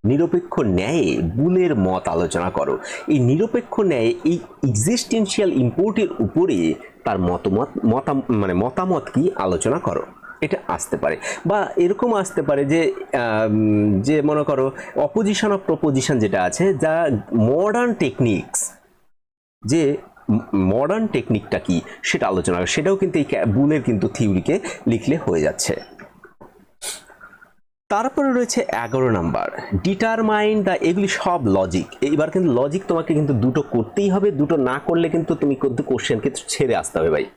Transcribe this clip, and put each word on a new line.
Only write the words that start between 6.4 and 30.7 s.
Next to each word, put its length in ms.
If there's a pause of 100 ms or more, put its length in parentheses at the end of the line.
তার 160
মতামত, 480 (180)
মতাম-, 480
মানে 200
মতামত 500 (100)
কি 220
আলোচনা 440
করো, 220 (400)
এটা 160 (100)
আসতে 300
পারে। 200 (280)
বা 300
এরকম 380
আসতে 280
পারে 240
যে, 280 (200)
আম, 880
যে 200
মনে 220
করো 280 (240)
opposition 540
of 180
proposition 520
যেটা 240
আছে, 300
যা 360 (260)
মডার্ন 580
টেকনিক্স, 800 (920)
যে 320 (320)
ম-, 100 (160)
মডার্ন 520
টেকনিকটা 520
কি 220 (220)
সেটা 240
আলোচনা 300
করে, 80
সেটাও 300
কিন্তু 240
এই 40
ক্যা-, 220
বুলের 360
কিন্তু 260
থিওরিকে 520 (280)
লিখলে 300
হয়ে 240
যাচ্ছে। 340 (2250)
তারপরে 440
রয়েছে 280
এগারো 480
নাম্বার, 400 (340)
determine 800
the, 180